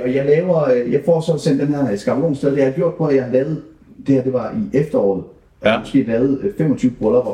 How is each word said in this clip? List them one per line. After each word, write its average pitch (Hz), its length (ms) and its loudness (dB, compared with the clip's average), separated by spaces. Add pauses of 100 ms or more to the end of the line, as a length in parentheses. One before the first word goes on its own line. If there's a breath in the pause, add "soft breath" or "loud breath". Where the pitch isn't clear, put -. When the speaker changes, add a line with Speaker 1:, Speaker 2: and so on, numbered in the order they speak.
Speaker 1:
og 127 120 -2
jeg 139 100 0
laver, 156 460 2
øh, 120 220 0
jeg 143 120 0
får 160 160 2
så 156 160 -2
sendt 139 240 0
den 139 120 0
her 131 220 -2
skabelon 139 400 -2
sted. 143 160 -2
Det 135 60 0
har 139 80 4
jeg 131 100 0
gjort 170 200 0
på, 160 100 -2
at 139 100 2
jeg 131 80 2
har 120 80 -8
lavet, 143 300 0 (460)
det 135 80 4
her, 127 80 2
det 131 100 -2
var 110 180 -4 (220)
i 127 40 2
efteråret. 98 460 0
Og - 40 -18 (360)
Speaker 2:
Ja. - 60 2
Speaker 1:
jeg 110 40 4
har 117 60 0
måske 127 240 0
lavet, 117 400 0
øh, 101 140 -2
femogtyve 127 340 0
bryllupper 113 420 0